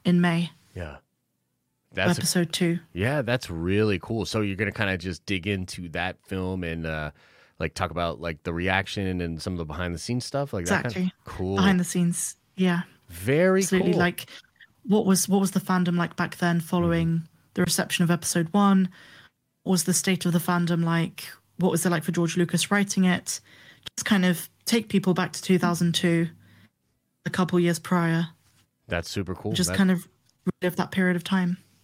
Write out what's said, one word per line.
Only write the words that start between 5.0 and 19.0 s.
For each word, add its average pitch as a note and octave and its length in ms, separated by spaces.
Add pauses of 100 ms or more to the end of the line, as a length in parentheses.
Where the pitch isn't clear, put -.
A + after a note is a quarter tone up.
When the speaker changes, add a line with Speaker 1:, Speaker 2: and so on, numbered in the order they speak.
Speaker 2:
dig F#2+ 200
into F#2 440
that F2 260 (100)
film F#2+ 380
and, E2 220
uh, D#2 260 (460)
like, E2 160
talk F#2 160
about, E2 300
like, E2 240
the F2 80
reaction F#2 680
and E2 200
some F#2 140
of F2 40
the E2+ 60
behind F2 300
the D#2+ 40
scenes B2 260
stuff, C#3 280
like, F#2 140
that F#2 180
kind - 20
of A#2+ 100
Speaker 1:
Exactly. F#3 160 (120)
Speaker 2:
Cool. F#3+ 320
Speaker 1:
Behind F#3+ 240
the F3+ 40
scenes. F3 520 (200)
Yeah. F3+ 260 (260)
Speaker 2:
Very D3 540
Speaker 1:
Absolutely. F#3 300
Speaker 2:
cool. E3+ 80
Speaker 1:
Like, F3 260 (580)
what G#3+ 220
was, F#3+ 220
what G3 120
was G3 120
the F#3+ 80
fandom F3+ 360
like E3+ 200
back E3+ 200
then E3+ 240
following E3+ 480
Speaker 2:
Mm-hmm. E3 160 (300)
Speaker 1:
the F3+ 80
reception F3+ 420
of E3 60
episode E3+ 420
one? G3 380 (720)